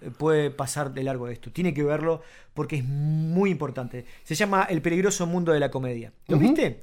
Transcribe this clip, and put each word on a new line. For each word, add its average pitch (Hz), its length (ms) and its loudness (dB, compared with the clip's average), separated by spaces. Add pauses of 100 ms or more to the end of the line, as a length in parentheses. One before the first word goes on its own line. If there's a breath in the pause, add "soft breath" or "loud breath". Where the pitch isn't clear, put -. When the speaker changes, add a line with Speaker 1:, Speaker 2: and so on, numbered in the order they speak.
Speaker 1:
eh, 127 160 -12
puede 151 340 2
pasar 135 440 -4
de 135 80 -6
largo 131 240 -4
de 123 60 -8
esto. 117 180 -14
Tiene 175 240 -2
que 147 80 -2
verlo 151 400 0 (320 soft breath)
porque 151 220 -4
es 127 80 -2
muy 156 680 0
importante. 131 540 -6 (200 soft breath)
Se 160 120 -6
llama 196 340 2
El 160 100 0
peligroso 180 460 2
mundo 170 260 2
de 151 80 6
la 139 120 0
comedia. 123 400 -6 (160)
¿Lo 175 80 4
Speaker 2:
Ujú. 156 100 8
Speaker 1:
viste? 262 360 2